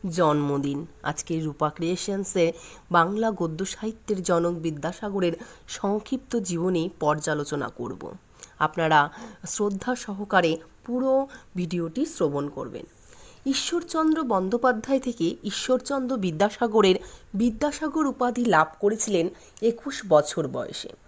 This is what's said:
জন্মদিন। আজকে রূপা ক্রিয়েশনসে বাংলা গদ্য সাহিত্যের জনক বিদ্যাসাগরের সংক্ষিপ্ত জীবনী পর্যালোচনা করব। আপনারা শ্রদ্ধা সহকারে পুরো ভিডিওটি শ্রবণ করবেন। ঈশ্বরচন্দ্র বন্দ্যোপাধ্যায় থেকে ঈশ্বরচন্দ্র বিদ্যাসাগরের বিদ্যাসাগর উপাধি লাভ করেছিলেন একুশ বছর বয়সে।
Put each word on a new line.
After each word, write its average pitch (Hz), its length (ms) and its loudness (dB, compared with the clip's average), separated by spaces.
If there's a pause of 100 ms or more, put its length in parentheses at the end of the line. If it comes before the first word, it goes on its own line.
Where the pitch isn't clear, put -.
জন্মদিন। 147 760 2 (180)
আজকে 160 360 -4
রূপা 151 300 -2
ক্রিয়েশনসে 175 840 0 (380)
বাংলা 202 400 4
গদ্য 170 340 -4
সাহিত্যের 214 580 -6
জনক 170 300 2
বিদ্যাসাগরের 170 800 -2 (340)
সংক্ষিপ্ত 208 680 -4
জীবনী 175 540 0 (100)
পর্যালোচনা 147 680 0
করব। - 440 -8 (480)
আপনারা 156 500 4 (380)
শ্রদ্ধা 208 480 -2
সহকারে 190 640 2 (280)
পুরো 262 420 2 (280)
ভিডিওটি 175 500 -2
শ্রবণ 143 440 -2
করবেন। - 360 -10 (600)
ঈশ্বরচন্দ্র 320 800 0
বন্দ্যোপাধ্যায় 233 760 2
থেকে 226 440 -2
ঈশ্বরচন্দ্র 254 720 -2
বিদ্যাসাগরের 196 800 4 (380)
বিদ্যাসাগর 285 760 0
উপাধি 247 380 0
লাভ 160 220 6 (120)
করেছিলেন 202 500 2 (320)
একুশ 233 480 -2
বছর 151 380 4
বয়সে। - 420 -8 (180)